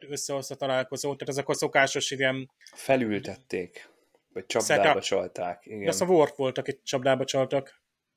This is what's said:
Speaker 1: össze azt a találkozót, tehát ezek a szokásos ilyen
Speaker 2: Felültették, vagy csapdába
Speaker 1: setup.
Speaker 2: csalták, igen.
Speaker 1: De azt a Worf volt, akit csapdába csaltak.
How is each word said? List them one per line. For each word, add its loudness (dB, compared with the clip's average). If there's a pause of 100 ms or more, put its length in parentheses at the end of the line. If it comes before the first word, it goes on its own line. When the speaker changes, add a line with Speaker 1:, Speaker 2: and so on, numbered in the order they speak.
Speaker 1:
össze -6
azt -6
a -12
találkozót, -2
tehát -6
ezek -2
a 2
szokásos 2
ilyen 0 (240)
Speaker 2:
Felültették, -2 (440)
vagy -10
csapdába 2
Speaker 1:
setup. 4
Speaker 2:
csalták, -4
igen. -10
Speaker 1:
De -2
azt 0
a 0
Worf 4
volt, -2
akit -6
csapdába 0
csaltak. -2 (360)